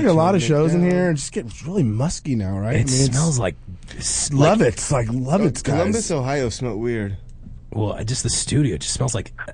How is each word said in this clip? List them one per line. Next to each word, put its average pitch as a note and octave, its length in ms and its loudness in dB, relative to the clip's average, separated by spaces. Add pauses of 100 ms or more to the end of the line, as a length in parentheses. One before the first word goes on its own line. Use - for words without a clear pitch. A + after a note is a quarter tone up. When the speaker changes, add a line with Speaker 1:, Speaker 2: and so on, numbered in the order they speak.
Speaker 1:
like, B3 80 6
a - 20 6
lot E3 220 4
of F3 60 4
Speaker 2:
turn A#2+ 40 0
it - 20 -2
Speaker 1:
shows D#3 260 4
in F3 80 4
Speaker 2:
down? F3+ 100 4
Speaker 1:
here. F3+ 200 2
It D#3+ 40 2
just C#3 180 -6
gets A#2 320 -8
really F3+ 180 0
musky B2+ 520 0
now, G2 220 -2
right? G#2+ 180 -2
Speaker 3:
It A2 60 4
Speaker 1:
I - 40 4
mean, - 0 -
it's C3 200 2 (100)
Speaker 3:
smells D3+ 240 2
like F#2 160 -2 (420)
s-, - 360 -4
Speaker 1:
Love D#3 260 6
Speaker 3:
like C#3+ 100 6
Speaker 1:
it. - 40 -2
It's - 180 -4
like, A#2+ 200 2
love C3 300 0
Speaker 2:
Col-, G#3 60 4
Speaker 1:
it, C#3 80 2
guys. - 60 -8
Speaker 2:
Columbus, F#3+ 500 0
Ohio C3+ 380 0
smelled A2 300 -6
weird. A2 380 -2 (540)
Speaker 3:
Well, G#2 220 -2
I - 100 -8
just, A#2+ 200 -4
the A#2+ 60 -2
studio B2+ 480 0
just - 160 -6
smells C3 200 -2
like - 200 -6 (200)